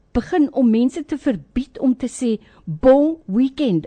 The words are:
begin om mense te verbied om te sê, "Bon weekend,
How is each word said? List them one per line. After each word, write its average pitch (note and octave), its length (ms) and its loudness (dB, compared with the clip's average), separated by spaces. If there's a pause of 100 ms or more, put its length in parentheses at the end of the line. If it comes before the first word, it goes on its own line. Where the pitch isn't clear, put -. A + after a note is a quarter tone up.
(120)
begin C#4+ 400 0
om B3 180 2
mense B3 340 0
te C#4+ 140 -8
verbied B3 600 -6
om B3+ 180 0
te B3+ 100 -8
sê, A3+ 340 -4 (260)
"Bon C4+ 500 2 (100)
weekend, A#3 600 -2